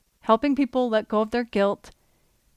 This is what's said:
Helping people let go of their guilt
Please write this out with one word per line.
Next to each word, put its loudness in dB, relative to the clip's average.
Helping 2
people 0
let -2
go 0
of -6
their -2
guilt -2